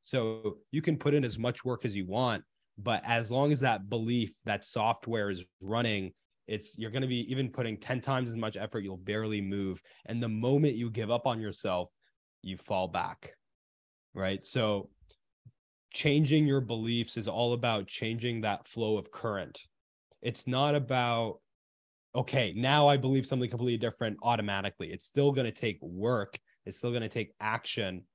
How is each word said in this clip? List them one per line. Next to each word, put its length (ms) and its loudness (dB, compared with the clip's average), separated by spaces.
So 580 -2
you 100 0
can 160 2
put 160 2
in 120 4
as 120 -4
much 280 -2
work 180 -2
as 120 -2
you 100 -2
want, 380 0
but 260 -2
as 260 0
long 220 4
as 80 2
that 300 2
belief, 440 0
that 180 -2
software 640 0
is 160 -4
running, 520 0
it's, 300 -8
you're 140 -6
gonna 160 -2
be 220 -2
even 200 -2
putting 280 -4
ten 220 -4
times 300 -2
as 80 -6
much 180 -4
effort, 240 -6
you'll 180 -8
barely 440 -2
move. 400 -2
And 180 -4
the 60 -2
moment 460 4
you 140 -2
give 220 -2
up 160 2
on 140 0
yourself, 480 -2
you 160 -8
fall 300 -2
back, 460 -6
right? 280 -2
So 480 0
changing 540 4
your 140 4
beliefs 560 -2
is 100 -4
all 260 2
about 340 0
changing 540 -4
that 260 -2
flow 300 0
of 140 -8
current. 480 -6
It's 260 -4
not 280 4
about, 640 2
"Okay, 400 2
now 320 6
I 100 8
believe 300 2
something 220 0
completely 280 0
different 460 -2
automatically." 680 0
It's 140 -10
still 260 4
gonna 200 0
take 300 -4
work. 580 -2
It's 120 -10
still 160 -2
gonna 160 -2
take 300 -6
action. 760 -2